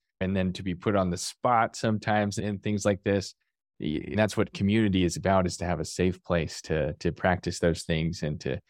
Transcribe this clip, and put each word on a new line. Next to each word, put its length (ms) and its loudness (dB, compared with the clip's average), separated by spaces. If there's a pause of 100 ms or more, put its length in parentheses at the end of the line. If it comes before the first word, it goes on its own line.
(200)
and 160 0
then 160 0
to 100 -10
be 120 -4
put 200 -2
on 160 2
the 60 -2
spot 580 0
sometimes 640 0
and 240 -4
things 220 -2
like 180 2
this. 320 0 (460)
Y-, 260 -4
and 120 -4
that's 180 2
what 160 0
community 520 2
is 120 0
about, 300 4
is 100 -4
to 80 -6
have 160 -2
a 40 -4
safe 380 -2
place 400 -2
to, 320 -2
to 180 -2
practice 460 0
those 240 0
things 400 -2
and 180 -4
to 300 -4